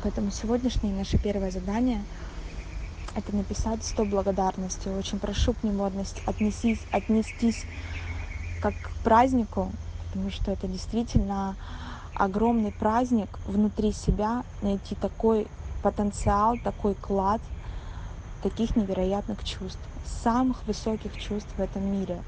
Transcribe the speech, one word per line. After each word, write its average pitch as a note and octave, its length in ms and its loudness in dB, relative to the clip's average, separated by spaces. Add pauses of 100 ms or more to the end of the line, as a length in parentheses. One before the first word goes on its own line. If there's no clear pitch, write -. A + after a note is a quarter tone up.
Поэтому G#3 280 0
сегодняшнее A3+ 600 0
наше G3 240 0
первое G3 340 0
задание — G3+ 540 0 (1080)
это G#3 200 -4
написать G#3+ 480 0
сто - 220 0
благодарностей. F#3+ 880 0
Очень G3 280 -2
прошу G#3 340 2
к - 100 -4
нему G3+ 200 2
отнес-, G3 320 -4 (120)
отнесись-, G#3+ 640 0
отнестись A3 760 0 (960)
как G#3 200 0
к - 220 -6
празднику, A3+ 680 4 (360)
потому F#3+ 220 -2
что F#3+ 220 0
это F#3+ 160 -2
действительно G3 880 2 (580)
огромный G#3+ 580 4
праздник A3+ 760 4
внутри G#3 460 4
себя, A3 500 2 (180)
найти G3 340 0
такой A3 520 2 (340)
потенциал, G#3 760 4
такой G3+ 360 0
клад G3 480 2 (1000)
таких A3+ 320 0
невероятных G3 680 0
чувств, - 360 -6 (440)
самых B3 440 2
высоких G#3+ 500 -2
чувств - 400 -4
в G3 40 0
этом G3 300 -2
мире. F3+ 360 -2